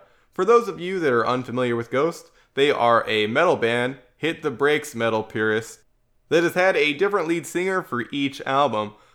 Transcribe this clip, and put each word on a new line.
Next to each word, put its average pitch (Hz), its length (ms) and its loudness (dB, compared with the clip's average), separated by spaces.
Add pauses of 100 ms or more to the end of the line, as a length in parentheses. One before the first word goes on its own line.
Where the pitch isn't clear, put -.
(340)
For 185 120 -2
those 233 220 4
of 160 120 -10
you 185 200 -6
that 143 140 2
are 113 140 2
unfamiliar 123 480 -2
with 117 160 -6
Ghost, 151 400 -4 (220)
they 139 180 2
are 117 360 4
a 107 200 2
metal 151 280 2
band, 120 420 -2 (200)
hit 160 240 -4
the 151 100 -2
brakes 147 420 0
metal 113 300 0
purist, 110 560 -2 (500)
that 170 140 4
has 165 100 0
had 185 220 2
a 147 180 2
different 185 340 -2
lead 170 200 -2
singer 185 340 -4
for 120 300 -6
each 139 340 -4
album. 117 480 0 (220)